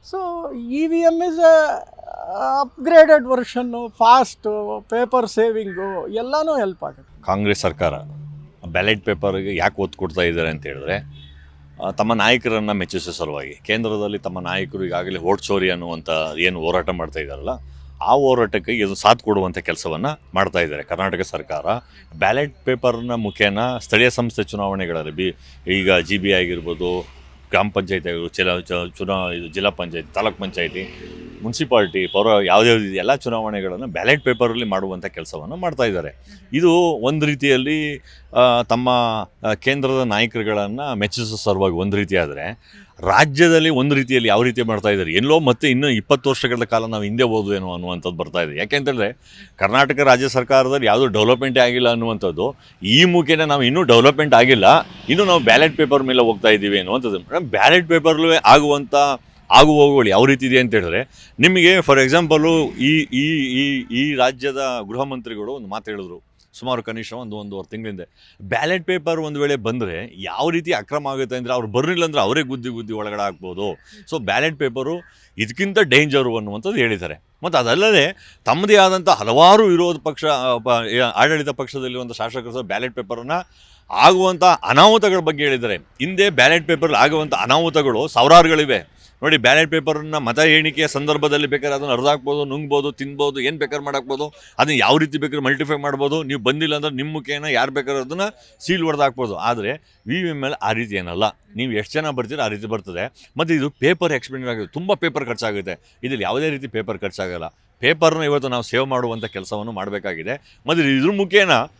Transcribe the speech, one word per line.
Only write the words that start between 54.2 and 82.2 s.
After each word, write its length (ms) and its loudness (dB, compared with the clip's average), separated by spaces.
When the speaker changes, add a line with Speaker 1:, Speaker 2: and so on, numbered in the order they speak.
Speaker 2:
ಆಗಿಲ್ಲ, 300 6
ಇನ್ನೂ 160 2
ನಾವು 140 4
ಬ್ಯಾಲೆಟ್ 380 4
ಪೇಪರ್ 260 2
ಮೇಲೆ 180 2
ಹೋಗ್ತಾ 260 2
ಇದ್ದೀವಿ 300 4
ಅನ್ನುವಂಥದ್ದು. 420 -4
ಮೇಡಮ್, 240 -6
ಬ್ಯಾಲೆಟ್ 460 4
ಪೇಪರ್ಲೇ 560 2
ಆಗುವಂಥ 500 6
ಆಗು 200 10
ಹೋಗುಗಳು 380 6
ಯಾವ 160 6
ರೀತಿ 200 2
ಇದೆ 140 4
ಅಂತ 140 0
ಹೇಳಿದ್ರೆ, 680 -2
ನಿಮಗೆ 380 6
for 200 4
example 680 2
ಈ, 360 2
ಈ, 320 -2
ಈ, 360 -2
ಈ 240 -2
ರಾಜ್ಯದ 720 -2
ಗೃಹ 160 -6
ಮಂತ್ರಿಗಳು 500 -10
ಒಂದು 140 -14
ಮಾತು 240 -10
ಹೇಳಿದ್ರು 320 -12
ಸುಮಾರು 300 -6
ಕನಿಷ್ಠ 300 -12
ಒಂದು 240 -12
ಒಂದೂವರೆ 320 -12
ತಿಂಗಳಿಂದ. 300 -12
ಬ್ಯಾಲೆಟ್ 440 -4
ಪೇಪರ್ 340 -2
ಒಂದು 220 -6
ವೇಳೆ 140 0
ಬಂದ್ರೆ 600 -6
ಯಾವ 320 -4
ರೀತಿ 220 -2
ಅಕ್ರಮ 360 -4
ಆಗುತ್ತೆ 280 -6
ಅಂದ್ರೆ, 180 -6
ಅವ್ರು 140 -2
ಬರ್ಲಿಲ್ಲ 380 0
ಅಂದ್ರೆ 160 0
ಅವರೇ 200 2
ಗುದ್ದಿ 280 -8
ಗುದ್ದಿ 240 -10
ಒಳಗಡೆ 280 -6
ಹಾಕ್ಬೋದು. 500 -6
So 60 -6
ಬ್ಯಾಲೆಟ್ 400 -2
ಪೇಪರು 360 -4
ಇದಕ್ಕಿಂತ 420 -4
ಡೇಂಜರು 580 4
ಅನ್ನುವಂಥದ್ದು 400 -6
ಹೇಳಿದ್ದಾರೆ. 460 -2
ಮತ್ತು 140 0
ಅದಲ್ಲದೆ 880 2
ತಮ್ಮದೇ 300 4
ಆದಂಥ 340 4
ಹಲವಾರು 540 6
ವಿರೋಧ 400 2
ಪಕ್ಷ, 220 -6
ಆ, 320 0
ಪ-, 320 0
ಏ, 100 0
ಆಡಳಿತ 500 2
ಪಕ್ಷದಲ್ಲಿರುವಂಥ 600 -8
ಶಾಸಕರು 420 -8